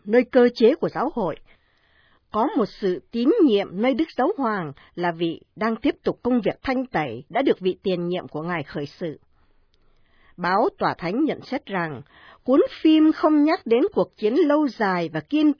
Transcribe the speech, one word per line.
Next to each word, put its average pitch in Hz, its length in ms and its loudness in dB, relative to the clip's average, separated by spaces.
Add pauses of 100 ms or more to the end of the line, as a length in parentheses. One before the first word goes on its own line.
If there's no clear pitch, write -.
nơi 240 280 2
cơ 247 220 6
chế 240 200 4
của 185 140 -4
giáo 220 260 -4
hội. 185 220 -4 (960)
Có 220 240 0
một 220 100 0
sự 180 360 -4 (100)
tín 240 180 0 (140)
nhiệm 202 280 2
nơi 233 220 0
Đức 320 220 -2
Giáo 262 120 0 (100)
hoàng 208 340 -4 (220)
là 175 180 -2
vị 165 280 -4 (160)
đang 220 200 -2
tiếp 285 180 -2 (100)
tục 175 180 -2
công 247 180 2
việc 190 220 -2
thanh 262 240 -4
tẩy 156 420 -6
đã 220 140 -2
được 269 180 2
vị 185 220 -2
tiền 175 260 -4
nhiệm 180 200 -6
của 151 140 -10
Ngài 170 200 -6
khởi 143 240 -8
sự. 156 340 -12 (1160)
Báo 190 320 0 (100)
Tòa 165 200 -2
Thánh 196 260 -2
nhận 233 160 -4
xét - 260 -10
rằng, 165 360 -6 (420)
cuốn 269 160 4 (200)
phim 311 320 6
không 302 320 2
nhắc 320 200 0
đến 226 160 2 (140)
cuộc 180 220 -2
chiến 214 180 -2
lâu 302 340 2
dài 185 440 -2
và 156 80 -4
kiên 302 400 0